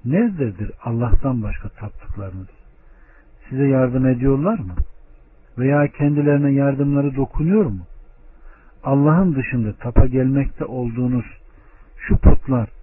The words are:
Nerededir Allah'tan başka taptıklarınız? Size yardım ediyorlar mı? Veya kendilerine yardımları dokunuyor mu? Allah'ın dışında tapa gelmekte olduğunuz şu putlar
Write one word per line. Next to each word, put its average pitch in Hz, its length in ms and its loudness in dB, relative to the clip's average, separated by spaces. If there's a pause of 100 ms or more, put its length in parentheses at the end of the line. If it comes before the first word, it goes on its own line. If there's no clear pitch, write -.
Nerededir 131 680 -2 (100)
Allah'tan 117 600 0
başka 101 260 -8
taptıklarınız? 98 800 -14 (1000)
Size 135 160 -2
yardım 131 420 2
ediyorlar 135 520 0
mı? 90 160 -10 (840)
Veya 143 300 2
kendilerine 143 640 0
yardımları 139 640 0
dokunuyor 165 500 0
mu? 95 200 -8 (1000)
Allah'ın 151 500 2
dışında 120 380 -4
tapa - 340 4
gelmekte 131 580 -2
olduğunuz 123 600 -4 (720)
şu - 220 0
putlar - 520 4 (120)